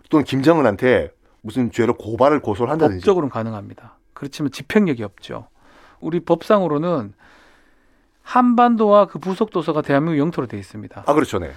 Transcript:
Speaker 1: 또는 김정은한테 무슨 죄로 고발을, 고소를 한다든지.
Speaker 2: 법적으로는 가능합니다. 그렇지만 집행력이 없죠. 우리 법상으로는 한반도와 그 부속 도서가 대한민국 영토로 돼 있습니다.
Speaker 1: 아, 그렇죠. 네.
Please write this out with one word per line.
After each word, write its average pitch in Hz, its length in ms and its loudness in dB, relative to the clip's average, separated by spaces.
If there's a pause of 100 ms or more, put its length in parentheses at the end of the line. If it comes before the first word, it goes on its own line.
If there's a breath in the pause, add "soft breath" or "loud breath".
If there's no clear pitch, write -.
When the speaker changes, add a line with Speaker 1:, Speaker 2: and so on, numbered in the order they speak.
Speaker 1:
또는 156 160 2
김정은한테 127 840 2 (320)
무슨 110 280 -4
죄로 117 240 0
고발을, 127 460 0
고소를 117 320 -2
한다든지. 120 280 0
Speaker 2:
법적으로는 165 300 0
가능합니다. 110 680 -10 (180)
그렇지만 143 360 -8
집행력이 143 540 -2
없죠. 113 420 -14 (540 soft breath)
우리 165 200 -6
법상으로는 165 920 0 (1080 soft breath)
한반도와 233 840 4
그 175 120 -14
부속 190 320 -4
도서가 156 300 -2
대한민국 147 380 0
영토로 147 280 -2
돼 107 120 -10
있습니다. 101 480 -16
Speaker 1:
아, 147 80 4
그렇죠. 127 240 0
네. 76 180 -6